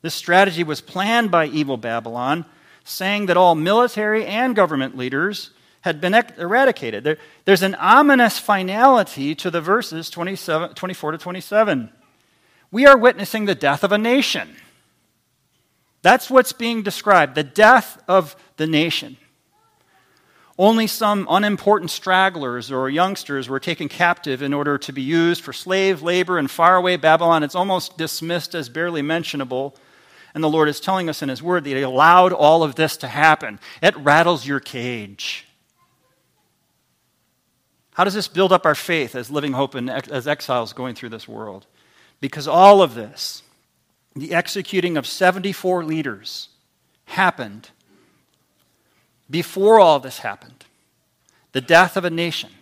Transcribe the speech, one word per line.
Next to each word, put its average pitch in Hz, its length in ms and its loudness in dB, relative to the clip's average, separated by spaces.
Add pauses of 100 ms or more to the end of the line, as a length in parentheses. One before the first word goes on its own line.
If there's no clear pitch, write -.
This 160 120 -10
strategy 175 500 2
was 151 180 -6
planned 214 500 -2
by 165 160 2
evil 139 300 -4
Babylon, 120 680 -6 (380)
saying 202 420 -4
that 175 120 2
all 180 180 6
military 214 720 0
and 240 300 -2
government 151 400 0
leaders 139 540 -6 (320)
had 156 180 -4
been 180 140 -2
ec-, 233 240 0
eradicated. 175 640 -2
There, 151 140 -2 (280)
there's 190 180 4
an 190 120 -2
ominous 247 640 4
finality 196 960 2
to 180 160 -6
the 165 120 -4
verses 165 500 -4
twenty-seven, 170 640 -6
twenty-four 175 360 -8
to 151 60 -8
twenty-seven. 180 760 -2 (800)
We 247 160 0
are 277 120 10
witnessing 214 480 0
the 185 100 0
death 143 280 0
of 190 80 0
a 208 60 2
nation. 220 580 -2 (1500)
That's 208 260 4
what's 254 240 2
being 233 280 -6
described, 180 540 2
the 151 80 -2
death 214 640 4
of 180 280 0 (220)
the 156 80 -2
nation. 151 520 -2 (1400)
Only 220 300 4
some 208 420 -2
unimportant 196 640 0
stragglers 151 800 -2
or 131 180 -4
youngsters 143 580 -4
were 135 120 -6
taken 160 300 -8
captive 156 520 -2
in 143 120 -4
order 143 260 -4
to - 120 -12
be 135 100 -10
used 165 420 0
for 135 100 -16
slave 190 480 -2
labor 175 380 -2
in 135 80 -2
faraway 180 500 2
Babylon. 160 460 4
It's 143 120 -8
almost 185 420 -4
dismissed 165 580 -8
as 139 140 -10
barely 160 340 -6
mentionable. 139 720 -6 (580)
And 156 100 -6
the 156 60 0
Lord 156 200 2
is 147 100 -8
telling 185 300 -4
us - 120 -10
in 139 80 -6
His 127 140 -10
Word 175 220 -2
that 135 100 -6
He 135 60 -2
allowed 165 520 4
all 160 300 4
of 139 120 -4
this 160 220 -2
to - 100 -12
happen. 147 520 0 (220)
It 190 160 2
rattles 147 500 2
your 139 120 -4
cage. 117 880 -12 (2500)
How 185 120 0
does 196 80 -4
this 208 140 -6
build 185 260 2
up 175 120 2
our 151 100 2
faith 156 380 -4
as 123 160 -12
living 143 220 -4
hope 131 240 -4
and 127 140 -8
ex-, 131 180 -8
as 143 200 -8
exiles 123 460 -4
going 127 220 -10
through 120 140 -16
this 110 180 -16
world? 107 380 -16 (560)
Because 139 260 -10
all 190 340 8
of 151 140 2
this, - 480 -14 (720)
the 147 180 -8
executing 180 600 -2
of 139 100 -2
seventy-four 185 800 0
leaders, 147 640 -8 (580)
happened 151 640 -4 (1600)
before 196 500 2
all 160 200 6
this 127 200 -14
happened, - 460 -14 (840)
the 131 100 -4
death 170 360 4
of 180 80 -4
a 175 40 -2
nation. 165 400 -6 (120)